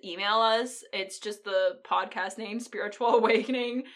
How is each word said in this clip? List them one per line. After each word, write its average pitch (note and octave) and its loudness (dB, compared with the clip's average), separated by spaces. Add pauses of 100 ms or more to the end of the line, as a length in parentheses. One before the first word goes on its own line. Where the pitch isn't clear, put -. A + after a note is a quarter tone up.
email G3 -2
us. A3+ 2 (100)
It's G3 -6
just G#3 -10
the F#3 0
podcast F#3 -2
name, A3 -8
spiritual G#3 -4
awakening A#3+ 2 (120)